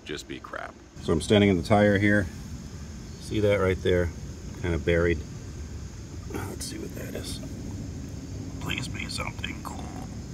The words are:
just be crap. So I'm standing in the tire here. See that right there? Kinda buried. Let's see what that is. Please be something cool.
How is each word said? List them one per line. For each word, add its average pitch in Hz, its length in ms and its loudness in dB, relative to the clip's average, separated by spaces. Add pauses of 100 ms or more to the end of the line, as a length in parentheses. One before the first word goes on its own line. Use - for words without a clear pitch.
just 73 240 -8
be 67 100 -8
crap. - 360 -10 (280)
So 87 100 0
I'm 80 100 4
standing 101 260 8
in 95 80 8
the 82 60 0
tire 104 340 8
here. 101 300 6 (920)
See 107 200 -2
that 101 160 6
right 92 260 4
there? 90 280 6 (500)
Kinda 85 180 0
buried. 85 400 4 (1160)
Let's - 320 -6
see - 120 -8
what - 180 -8
that - 180 -8
is. - 260 -6 (1200)
Please - 280 -4
be - 180 -6
something - 580 -6
cool. - 180 -8 (520)